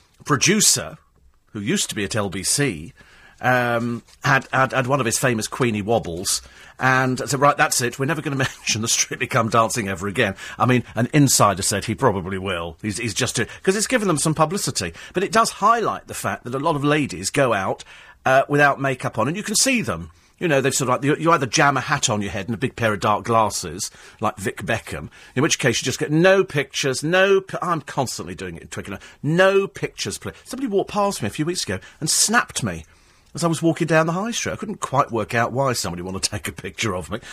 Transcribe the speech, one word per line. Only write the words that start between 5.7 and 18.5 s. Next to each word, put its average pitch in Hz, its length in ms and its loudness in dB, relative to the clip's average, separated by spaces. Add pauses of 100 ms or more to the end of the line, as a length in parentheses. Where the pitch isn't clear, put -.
wobbles 92 600 -2 (360)
and 131 400 2 (100)
said, 135 120 -2
"Right, 143 160 6
that's 151 260 2
it. 120 160 -2
We're 135 80 -2
never 151 160 -2
gonna 143 140 -4
<laughs> 131 240 -2
mention - 220 -4
the 113 80 -2
Strictly - 380 -2
Come 117 200 2
Dancing 110 400 2
ever 98 220 -4
again." 101 260 0 (240)
I 107 60 4
mean, 123 180 4 (120)
an 120 180 0
insider 110 480 6
said 98 240 -2
he 110 100 -2
probably 95 420 0
will. 85 440 -4
He's, 107 160 -4
he's 113 160 -6
just, - 260 -2
a, 107 80 -2 (160)
'cause 190 140 2
it's 214 100 -2
given 214 220 0
them 156 80 2
some 156 180 0
publicity. 151 580 -2 (200)
But 185 100 0
it 427 80 -2
does 226 180 4
highlight 196 580 0
the 104 60 -12
fact 104 300 -6
that 123 100 -8
a 135 60 -4
lot 156 160 0
of 135 80 -2
ladies 123 460 0
go 131 240 2
out, 101 320 -2 (400)
uh, 131 240 6
without 143 320 4